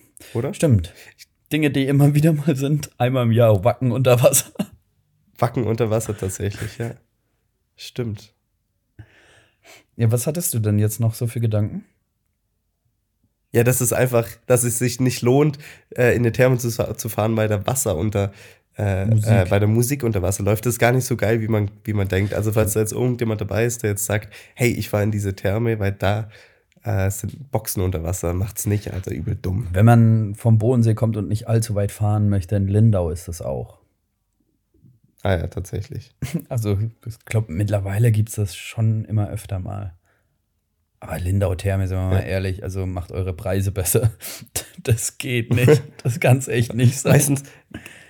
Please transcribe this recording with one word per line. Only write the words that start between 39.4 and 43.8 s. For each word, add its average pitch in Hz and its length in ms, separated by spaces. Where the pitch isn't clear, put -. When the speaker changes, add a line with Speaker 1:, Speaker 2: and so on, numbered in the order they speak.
Speaker 2:
mal. 92 340
Aber 80 180
Lindau-Therme, 95 680
sind 92 100
wir 92 120
mal 92 120
Speaker 1:
Ja. - 40
Speaker 2:
ehrlich, 95 380
also 95 220
macht 90 260
eure 92 220
Preise 95 380
besser. - 400